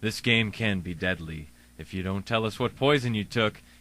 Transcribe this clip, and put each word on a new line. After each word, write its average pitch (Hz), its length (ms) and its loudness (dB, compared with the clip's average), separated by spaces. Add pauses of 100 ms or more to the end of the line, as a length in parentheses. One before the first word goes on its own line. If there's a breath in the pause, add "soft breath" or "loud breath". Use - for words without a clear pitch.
This 110 200 -2
game 113 300 4
can 101 300 0
be 87 140 -6
deadly. 80 540 -4 (300 loud breath)
If 80 140 -14
you 92 100 -4
don't 95 220 -2
tell 110 220 0
us 104 120 -4
what 120 180 -2
poison 135 380 4
you 104 100 0
took, 107 380 0 (180 loud breath)